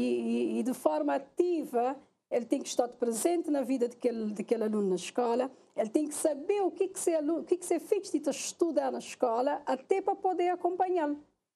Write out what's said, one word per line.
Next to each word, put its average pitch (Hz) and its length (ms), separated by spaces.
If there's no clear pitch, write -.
e, - 20
e 233 40
de 247 100
forma 302 420
ativa, 277 800
ele 233 160
tem 277 160
que - 60
estar 247 220
presente 254 600
na 277 120
vida 240 260
daquele, 226 460
daquele 214 320
aluno 214 240
na 185 60
escola. 240 540
Ele 220 120
tem 302 180
que 294 60
saber 320 480
o 370 80
que 381 200
que - 100
ser 330 160
aluno, 311 240
o - 60
que 359 120
que - 80
ser 339 140
filho 392 240
de 302 260
estudar 277 640
na 240 80
escola, 254 680
até 262 360
para 392 140
poder 359 340
acompanhá-lo. 349 680